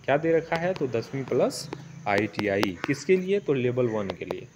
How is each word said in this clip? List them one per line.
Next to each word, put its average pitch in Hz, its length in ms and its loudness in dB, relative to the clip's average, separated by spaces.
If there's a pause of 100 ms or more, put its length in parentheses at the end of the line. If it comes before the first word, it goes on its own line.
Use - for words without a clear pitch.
क्या 135 120 4
दे 160 160 2
रखा 160 240 2
है, 180 180 0
तो 156 120 -2
दसवीं 123 380 -4
plus 143 460 0 (380)
आईटीआई। 101 680 0 (100)
किसके 147 300 4
लिए, 190 240 0
तो 156 120 0
लेवल 123 340 2
वन 107 220 0
के 90 160 -6
लिए। 90 320 -14